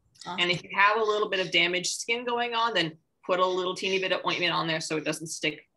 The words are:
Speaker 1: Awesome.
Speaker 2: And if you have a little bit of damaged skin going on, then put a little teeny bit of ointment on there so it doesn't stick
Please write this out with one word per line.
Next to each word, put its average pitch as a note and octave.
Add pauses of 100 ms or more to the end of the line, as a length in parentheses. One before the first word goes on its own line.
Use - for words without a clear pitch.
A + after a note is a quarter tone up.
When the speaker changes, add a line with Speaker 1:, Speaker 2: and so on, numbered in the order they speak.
(260)
Speaker 1:
Awesome. F3
Speaker 2:
And F3
if F3
you -
have G3+
a A3
little G#3
bit F#3+
of E3
damaged F3
skin A#3+
going A#3+
on, A#3
then E3 (300)
put F3+
a F#3
little F#3
teeny F#3+
bit F#3+
of F3+
ointment E3+
on E3
there D#3+
so D#3+
it D3+
doesn't D#3
stick - (100)